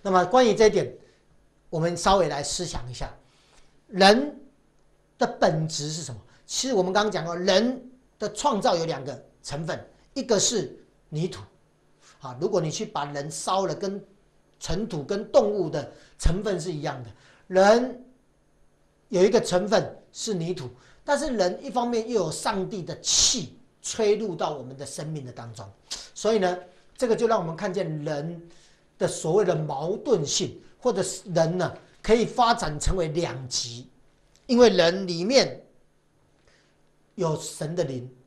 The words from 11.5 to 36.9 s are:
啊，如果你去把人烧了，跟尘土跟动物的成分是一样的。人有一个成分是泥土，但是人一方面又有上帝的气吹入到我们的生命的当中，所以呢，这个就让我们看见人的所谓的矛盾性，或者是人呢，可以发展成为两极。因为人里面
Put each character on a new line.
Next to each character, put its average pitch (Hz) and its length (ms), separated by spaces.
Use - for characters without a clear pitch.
啊， 127 180
如 180 100
果 190 120
你 160 100
去 214 140
把 147 200
人 147 240
烧 - 360
了， 170 100
跟 196 280
尘 185 280
土 151 160
跟 202 280
动 214 200
物 185 180
的 139 220
成 180 260
分 196 160
是 165 120
一 151 100
样 139 220
的。 113 60
人 214 560
有 185 140
一 202 60
个 208 100
成 180 280
分 190 280
是 - 220
泥 170 200
土， 131 160
但 285 120
是 277 180
人 190 280
一 277 60
方 240 180
面 233 220
又 214 160
有 156 60
上 196 360
帝 202 140
的 156 180
气 - 580
吹 214 360
入 196 180
到 160 220
我 131 40
们 127 140
的 139 100
生 151 220
命 156 180
的 123 60
当 117 220
中， 110 120
所 214 200
以 220 60
呢， 180 180
这 254 100
个 226 80
就 240 100
让 220 140
我 175 60
们 165 100
看 190 180
见 160 300
人 156 460
的 185 100
所 165 260
谓 208 120
的 175 100
矛 156 400
盾 214 300
性， 139 340
或 247 140
者 190 100
是 - 280
人 165 280
呢， 160 160
可 214 100
以 226 120
发 - 280
展 156 240
成 180 200
为 165 120
两 135 380
极。 120 400
因 247 100
为 240 120
人 185 360
里 175 180
面 208 400